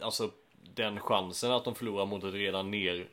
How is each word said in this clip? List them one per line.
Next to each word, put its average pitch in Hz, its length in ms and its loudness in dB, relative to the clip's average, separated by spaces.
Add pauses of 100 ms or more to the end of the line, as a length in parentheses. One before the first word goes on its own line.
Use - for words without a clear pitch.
alltså 113 220 -2 (520)
den 104 240 0
chansen 98 520 2
att 123 140 2
de 120 100 -4
förlorar 98 300 0
mot 98 180 -2
ett 95 100 -2
redan 98 380 0
ner, 90 420 0